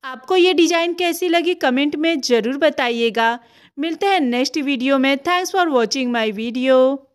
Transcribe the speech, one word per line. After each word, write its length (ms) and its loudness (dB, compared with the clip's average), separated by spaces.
आपको 320 -4
ये 180 4
डिजाइन 400 2
कैसी 360 -2
लगी, 260 0
कमेंट 400 0
में 260 -2
ज़रूर 360 0
बताइएगा। 800 0
मिलते 280 -4
हैं 140 2
नेक्स्ट 380 -2
वीडियो 400 0
में। 200 2
Thanks 340 -2
for 180 2
watching 440 0
my 200 0
video। 440 0